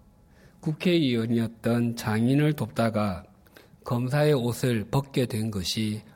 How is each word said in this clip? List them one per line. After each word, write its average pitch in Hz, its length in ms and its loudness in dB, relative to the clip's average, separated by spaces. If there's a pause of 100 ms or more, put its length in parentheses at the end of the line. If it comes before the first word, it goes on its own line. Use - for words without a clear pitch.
(600)
국회의원이었던 120 1400 0
장인을 127 560 2
돕다가 107 720 -2 (600)
검사의 127 500 0
옷을 120 560 0
벗게 139 360 0
된 110 240 -4
것이 107 520 -4 (120)